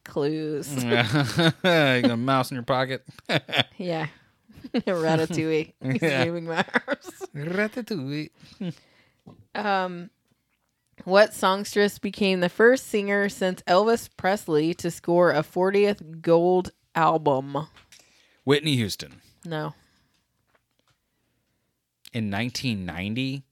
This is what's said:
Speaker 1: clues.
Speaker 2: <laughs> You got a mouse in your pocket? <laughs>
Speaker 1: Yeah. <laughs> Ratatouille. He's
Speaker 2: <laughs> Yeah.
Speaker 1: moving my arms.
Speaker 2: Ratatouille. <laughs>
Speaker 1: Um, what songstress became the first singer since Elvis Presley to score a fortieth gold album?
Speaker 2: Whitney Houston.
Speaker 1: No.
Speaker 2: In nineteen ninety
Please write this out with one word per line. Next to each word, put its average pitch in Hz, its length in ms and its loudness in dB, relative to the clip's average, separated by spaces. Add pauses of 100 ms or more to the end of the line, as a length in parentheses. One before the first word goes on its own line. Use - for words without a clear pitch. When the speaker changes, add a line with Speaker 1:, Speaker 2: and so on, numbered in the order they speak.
Speaker 1:
clues. 151 680 -4
Speaker 2:
<laughs> 131 100 -2
You 120 60 0
got 135 1200 4
a 117 80 -2
mouse 131 320 0
in 139 60 -8
your 120 80 -8
pocket? 131 380 -2 (260)
<laughs> 160 140 -2 (360)
Speaker 1:
Yeah. 165 300 -6 (320)
<laughs> - 340 -14
Ratatouille. 160 1000 0 (100)
He's 131 200 -2
Speaker 2:
<laughs> - 0 -
Yeah. 139 240 2
Speaker 1:
moving 170 200 -6
my 170 180 -2 (220)
arms. - 360 -8 (120)
Speaker 2:
Ratatouille. 165 960 -6 (300)
<laughs> 175 140 -8 (800)
Speaker 1:
Um, 185 560 -4 (960)
what 202 280 6
songstress 202 680 0
became 190 420 -2
the 175 80 2
first 240 400 4
singer 202 400 0
since 185 340 -4
Elvis 208 540 2
Presley 170 580 0
to 170 160 -8
score 170 400 2
a 147 120 2
fortieth 185 800 0
gold 175 500 2 (240)
album? 147 720 0 (800)
Speaker 2:
Whitney 143 320 2
Houston. 95 440 -4 (240)
Speaker 1:
No. 156 300 -8 (2500)
Speaker 2:
In 110 180 -4
nineteen 110 560 -4
ninety 113 640 -6